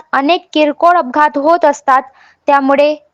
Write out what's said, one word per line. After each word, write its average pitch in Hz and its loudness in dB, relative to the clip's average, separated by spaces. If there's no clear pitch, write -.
अनेक 302 -4
किरकोळ 302 0
अपघात 302 -2
होत 320 0
असतात, 277 0
त्यामुळे 285 0